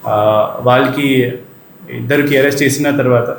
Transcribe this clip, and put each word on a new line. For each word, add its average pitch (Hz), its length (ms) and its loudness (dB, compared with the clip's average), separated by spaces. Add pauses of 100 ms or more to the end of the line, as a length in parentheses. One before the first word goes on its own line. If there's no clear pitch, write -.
(120)
Uh, 107 320 2 (240)
వాళ్ళకి 135 420 0 (920)
ఇద్దరికి 143 380 0
అరెస్ట్ 143 240 0
చేసిన 143 380 0
తర్వాత 123 380 2